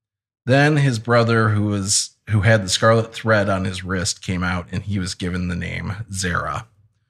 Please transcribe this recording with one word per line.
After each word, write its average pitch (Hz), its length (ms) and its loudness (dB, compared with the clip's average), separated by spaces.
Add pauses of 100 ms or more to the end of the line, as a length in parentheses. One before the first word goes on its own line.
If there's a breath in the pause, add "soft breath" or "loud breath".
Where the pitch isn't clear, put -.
(460)
Then 143 300 4
his 139 240 2
brother, 113 500 2
who 104 160 0
was, 101 440 -2 (200)
who 107 120 2
had 110 220 4
the 90 40 -6
scarlet 113 440 2
thread 107 360 0
on 95 160 -2
his 92 180 -6
wrist, 90 400 -4
came 90 220 -4
out, 90 260 -4
and 90 140 -6
he 101 160 -4
was 85 140 -6
given 90 340 -4
the 90 80 -4
name 87 360 -6 (200)
Zerah." 87 540 -4 (420)